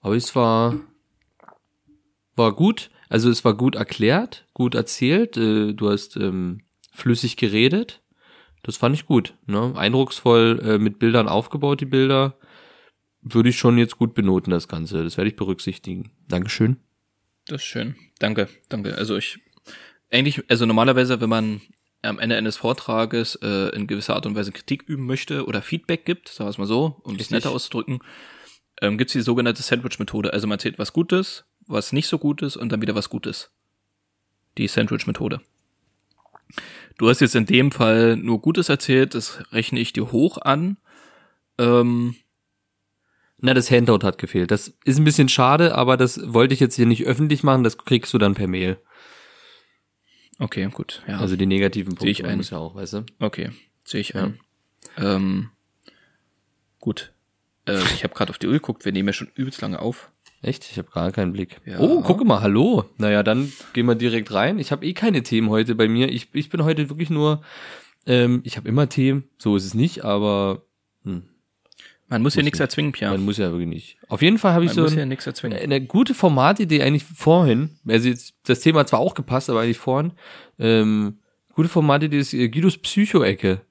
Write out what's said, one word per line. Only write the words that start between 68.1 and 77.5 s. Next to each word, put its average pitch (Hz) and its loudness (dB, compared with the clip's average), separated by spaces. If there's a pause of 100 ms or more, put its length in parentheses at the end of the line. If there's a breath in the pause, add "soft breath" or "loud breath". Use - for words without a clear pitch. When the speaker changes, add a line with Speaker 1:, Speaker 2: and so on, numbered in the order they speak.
Speaker 1:
ich - -10
hab 113 -12
immer 131 2
Themen, 135 0 (140)
so 104 2
ist 95 0
es 95 -10
nicht, 135 0
aber, 101 0 (400)
hm. 90 -10 (840 soft breath)
Speaker 2:
Man 113 0
muss 143 2
ja 156 2
Speaker 1:
Muss 143 2
Speaker 2:
nix 147 -2
Speaker 1:
nicht. - -2
Speaker 2:
erzwingen, 147 -2
Pierre. 104 -4
Speaker 1:
Man 98 -2
muss 101 -2
ja 98 -2
wirklich 85 -4
nicht. 80 -12 (100)
Auf 107 -2
jeden 196 4
Fall 190 2
hab 170 4
ich 175 2
Speaker 2:
Man - -2
Speaker 1:
so 165 4
Speaker 2:
muss 156 4
Speaker 1:
ein, 156 0
Speaker 2:
ja 147 -2
nix 131 -6
erzwingen. 127 -6
Speaker 1:
eine 139 -2
gute 226 2
Formatidee 156 4
eigentlich 143 2
vorhin. 156 4 (100)